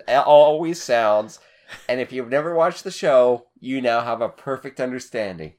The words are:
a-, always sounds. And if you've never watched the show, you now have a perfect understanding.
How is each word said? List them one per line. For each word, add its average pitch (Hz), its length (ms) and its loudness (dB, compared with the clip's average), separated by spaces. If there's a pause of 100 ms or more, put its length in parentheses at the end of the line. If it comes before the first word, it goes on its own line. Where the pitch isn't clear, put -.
a-, 131 140 2
always 151 600 4
sounds. 110 560 0 (500)
And 123 120 -2
if 123 120 -8
you've 127 160 -8
never 151 260 -2
watched 170 280 0
the 190 80 -12
show, 127 560 2 (140)
you 131 200 -6
now 117 220 0
have 117 180 -6
a 113 80 -2
perfect 135 520 -10
understanding. 107 800 -8